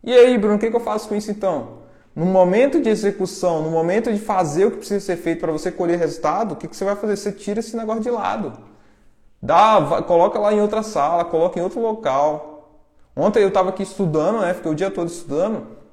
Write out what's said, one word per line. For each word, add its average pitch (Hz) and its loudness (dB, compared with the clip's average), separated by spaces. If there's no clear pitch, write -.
"E 233 -4
aí, 247 8
Bruno, 208 2
o - 0
que 220 0
que 233 -2
eu 226 2
faço 214 -4
com 208 -4
isso 208 -4
então?" 180 -4
No 160 -2
momento 190 4
de 233 0
execução, 185 0
no 160 -2
momento 185 0
de 208 -2
fazer 185 0
o 226 2
que - -10
precisa 202 -4
ser 190 -4
feito 165 -2
pra 160 -2
você 156 -4
colher 175 0
resultado, 170 -2
o 143 -10
que - -12
que - -14
você 196 -6
vai 202 -2
fazer? 208 -2
Você 202 -6
tira 208 -6
esse 226 -8
negócio 220 -4
de 240 -4
lado. 202 -4
Dá, 202 4
va-, 151 0
coloca 180 2
lá 208 2
em 208 2
outra 214 0
sala, 170 0
coloca 170 0
em - -2
outro 185 -4
local. 151 -2
Ontem 208 2
eu 196 2
tava 185 2
aqui 196 -6
estudando, 180 -2
né? 180 0
Fiquei 165 -4
o - 0
dia 190 -2
todo 170 -6
estudando. 170 -6